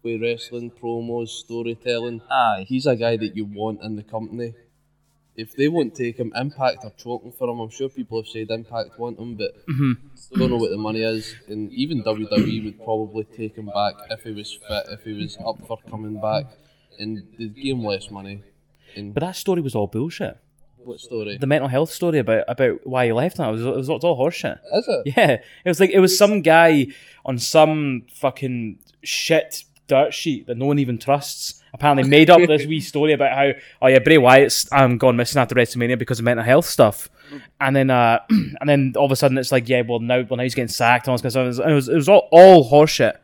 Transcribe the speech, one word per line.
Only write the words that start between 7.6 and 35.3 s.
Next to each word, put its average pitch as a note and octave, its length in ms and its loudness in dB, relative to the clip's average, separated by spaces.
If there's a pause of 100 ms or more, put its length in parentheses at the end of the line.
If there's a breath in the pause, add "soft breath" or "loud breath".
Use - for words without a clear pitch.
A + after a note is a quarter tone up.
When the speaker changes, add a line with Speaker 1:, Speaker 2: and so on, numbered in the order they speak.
Speaker 1:
sure C3+ 200 -10
people A2+ 300 -10
have A2 80 -12
said A2 220 -12
Impact A2+ 480 -10
want A#2+ 220 -12
him, A#2+ 160 -14
but G#2 200 -10 (120)
Speaker 3:
Mm-hmm. C3+ 720 -6
Speaker 1:
don't C3 100 0
know A#2+ 80 -2
what A2 140 -2
the G2 60 -8
money A2 260 -6
is. A2 320 -6 (120)
And G#2+ 260 -12
even C3+ 280 -6
W G#2+ 260 -4
W G#2 200 0
E A2 140 -6
would G#2+ 220 -14
probably A2 420 -8
take A2 300 -14
him G#2+ 120 -16
back G2+ 260 -4 (160)
if A2 140 -12
he A2+ 80 -14
was G#2 200 -14 (160)
fit, G#2 220 -8
if G#2+ 140 -18
he G#2+ 100 -14
was G#2 320 -12
up A2 220 -8
for A2+ 100 -10 (140)
coming G#2+ 280 -12
back. G#2+ 260 -4 (540)
And G#2+ 220 -10 (160)
they'd A2 180 -12
give C3+ 220 -6
him A#2 60 -8
less G2 260 -6
money. G2+ 320 -16 (540 soft breath)
And G2+ 180 -14
Speaker 3:
But C#3 80 -4
that F3+ 140 -8
story F3+ 260 -4
was C3+ 140 -8
all G#2 100 -2
bullshit. C#3 540 -8 (380)
Speaker 1:
what B2 220 -18
story? G#2+ 380 -10
Speaker 3:
The C3 80 -6
mental C#3 220 0
health C3+ 240 -2
story E3 260 -2
about, A2 300 0
about A#2 400 -2
why B2+ 180 -2
he A#2 80 0
left. C#3 240 -2
That C#3 120 -4
was, A2 140 -6
it B2+ 120 -4
was, C3 140 -6
it D#3 40 -2
was C3 100 -6
all E3 140 0
horseshit. C#3 400 -4 (160)
Speaker 1:
Is A3 140 -2
it? C#3 280 -4
Speaker 3:
Yeah, F#3 180 4
it - 360 -6
was F3 100 -2
like, F#3+ 120 4
it F#3+ 80 4
was F#3 180 4
some G#3 240 2
guy D#3+ 460 4 (360 loud breath)
on B2+ 140 -6
some D3 760 2
fucking B2 680 -6 (240)
shit - 640 -4 (200)
dirt C3+ 300 2
sheet C3+ 320 -8
that A#2+ 100 -8
no C3 80 -6
one D3 140 0
even B2 180 -2
trusts. - 640 -6 (120 soft breath)
Apparently C#3 360 2
made D#3 220 8
up F3 160 10
this D3+ 180 2
wee D#3 140 -4
story D3+ 340 -2
about C#3 200 0
how, C#3 180 2 (320 loud breath)
oh C3 40 4
yeah, C3 120 8
Bray D3+ 180 6
Wyatt's, C3 540 6
um, C3 260 4
gone B2 180 4
missing B2 240 -2